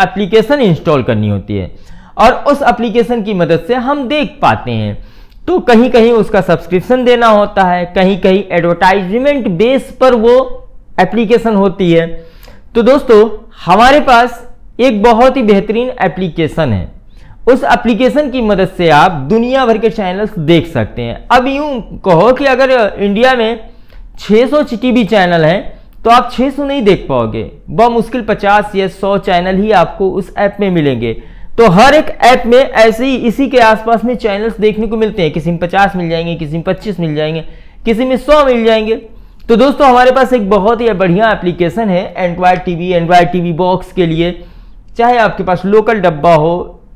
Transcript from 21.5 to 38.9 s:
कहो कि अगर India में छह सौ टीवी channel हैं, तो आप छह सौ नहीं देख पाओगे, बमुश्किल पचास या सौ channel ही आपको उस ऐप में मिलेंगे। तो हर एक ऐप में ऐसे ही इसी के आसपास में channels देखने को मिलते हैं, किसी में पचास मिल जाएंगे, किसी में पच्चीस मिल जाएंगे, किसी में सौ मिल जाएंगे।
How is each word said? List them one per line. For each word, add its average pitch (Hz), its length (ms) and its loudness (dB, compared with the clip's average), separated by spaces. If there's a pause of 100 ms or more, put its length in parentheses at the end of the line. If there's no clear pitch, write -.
कहो 180 520 2
कि 285 120 -2
अगर 254 540 0
India 220 360 2
में 226 360 -4 (480)
छह 226 280 2
सौ 294 160 0
टीवी 240 420 -2
channel 175 400 2
हैं, 175 360 -2 (240)
तो 233 60 2
आप 240 220 4
छह 262 180 -2
सौ 285 140 -6
नहीं 277 180 -4
देख 196 260 2
पाओगे, 113 420 -4 (200)
बमुश्किल 233 520 0
पचास 202 520 0
या 190 140 -2
सौ 196 300 -2
channel 185 380 0
ही 214 160 0
आपको 190 380 0
उस - 280 -8
ऐप 202 220 -2
में 196 100 0
मिलेंगे। 131 420 0 (460)
तो 226 120 6
हर 240 240 6
एक 302 300 0
ऐप 247 220 4
में 240 120 4
ऐसे 226 480 2
ही 269 100 -2
इसी 240 320 -2
के 254 100 0
आसपास 220 460 2
में 247 100 -2
channels 208 460 -4
देखने 214 260 0
को 226 100 -6
मिलते 214 260 -2
हैं, 151 80 0
किसी 165 200 -6
में 165 100 -4
पचास 180 360 0
मिल 170 120 -4
जाएंगे, 170 260 -4
किसी 160 180 -8
में 165 100 -6
पच्चीस 185 380 -6
मिल 160 140 -2
जाएंगे, 156 300 -4 (400)
किसी 226 200 0
में 262 120 -2
सौ 294 280 2
मिल 240 200 0
जाएंगे। 220 320 0 (520)